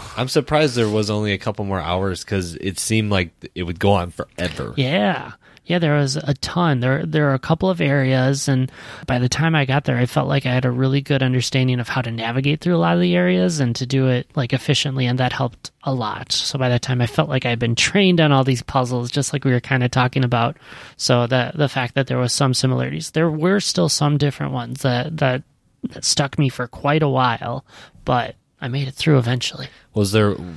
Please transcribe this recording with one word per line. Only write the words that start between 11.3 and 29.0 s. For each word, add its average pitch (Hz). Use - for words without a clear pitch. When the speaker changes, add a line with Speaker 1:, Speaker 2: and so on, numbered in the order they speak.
Speaker 2:
of 113
how 131
to 117
navigate 123
through 175
a -
lot 170
of 175
the 175
areas 180
and 120
to 131
do 131
it, 123
like, 127
efficiently, 139
and 123
that 151
helped -
a 127
lot. 117
So -
by 131
that 120
time, 123
I 117
felt -
like 131
I'd 120
been 117
trained 185
on 151
all 135
these 127
puzzles, 123
just -
like 143
we 135
were 123
kinda 127
talking 127
about. 120
So 120
the, 123
the 143
fact 123
that 135
there 127
was 123
some 131
similarities. 131
There 165
were 165
still 175
some 147
different 139
ones 123
that, 143
that, 131
that -
stuck -
me 143
for 123
quite 151
a 147
while, 127
but 120
I 135
made 135
it 131
through 147